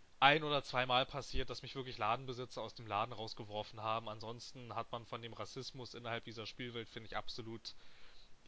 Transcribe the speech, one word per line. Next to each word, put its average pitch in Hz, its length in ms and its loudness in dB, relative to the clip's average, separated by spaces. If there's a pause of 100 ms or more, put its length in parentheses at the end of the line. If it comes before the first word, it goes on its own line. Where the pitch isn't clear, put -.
(200)
ein 147 240 12
oder 147 200 4
zweimal 127 420 4
passiert, 131 440 0
dass 123 140 -6
mich - 120 -10
wirklich 127 240 -4
Ladenbesitzer 123 640 0
aus 110 140 -6
dem 117 120 -10
Laden 107 260 4
rausgeworfen 107 680 -4
haben. 110 260 0
Ansonsten 110 680 -8
hat 113 160 -4
man 117 140 -6
von 117 160 -8
dem 117 120 -8
Rassismus 117 640 -8
innerhalb 117 300 -4
dieser 110 220 -8
Spielwelt, 120 420 -6
finde 113 180 -10
ich, 107 100 -4
absolut 113 580 -4 (720)